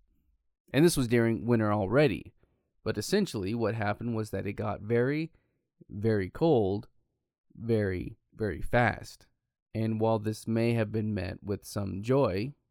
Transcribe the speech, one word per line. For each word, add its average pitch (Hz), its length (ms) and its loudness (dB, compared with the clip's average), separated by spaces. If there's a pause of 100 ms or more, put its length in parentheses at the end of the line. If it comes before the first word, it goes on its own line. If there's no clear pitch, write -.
(720)
And 143 100 6
this 175 140 4
was 127 100 2
during 113 380 2
winter 110 260 2
already, 104 600 0 (500)
but 104 140 -4
essentially 110 580 -2
what 113 180 0
happened 110 440 -4
was 110 140 -6
that 98 140 -4
it 101 120 -6
got 104 240 -6
very, 131 500 0 (580)
very 104 400 0
cold, 113 600 2 (640)
very, 107 640 -2 (180)
very 104 260 -4
fast. - 680 -2 (460)
And 110 280 -2
while 113 180 2
this 110 260 -6
may 117 280 2
have 110 180 0
been 107 220 -2
met 92 280 -6
with 98 220 -6
some 98 400 -6
joy, 120 480 2 (200)